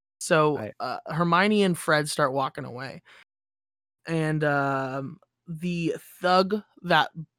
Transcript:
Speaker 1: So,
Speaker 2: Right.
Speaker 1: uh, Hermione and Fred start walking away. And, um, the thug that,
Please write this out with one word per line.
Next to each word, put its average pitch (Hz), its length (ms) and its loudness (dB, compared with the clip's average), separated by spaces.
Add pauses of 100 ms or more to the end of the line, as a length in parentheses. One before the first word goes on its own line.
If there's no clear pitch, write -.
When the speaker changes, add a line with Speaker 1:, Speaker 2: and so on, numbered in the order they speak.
(260)
Speaker 1:
So, 151 320 4
Speaker 2:
Right. 107 220 -8
Speaker 1:
uh, - 180 -6 (100)
Hermione 180 560 2
and 180 140 2
Fred 151 320 0
start 143 240 0
walking 139 320 -4
away. 127 360 -12 (1080)
And, 156 360 -2
um, 139 720 -2 (300)
the 170 480 -4 (260)
thug 185 400 2 (220)
that, 170 280 4 (280)